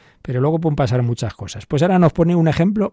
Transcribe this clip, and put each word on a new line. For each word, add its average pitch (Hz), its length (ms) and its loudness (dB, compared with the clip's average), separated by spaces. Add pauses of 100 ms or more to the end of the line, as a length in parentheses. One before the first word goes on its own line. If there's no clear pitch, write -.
(220)
pero 127 200 -4
luego 156 180 0
pueden 160 160 -2
pasar 127 280 0
muchas 117 300 -4
cosas. - 320 -16
Pues 147 160 -2
ahora 185 180 2
nos 170 120 6
pone 175 240 0
un 165 140 2
ejemplo 196 440 0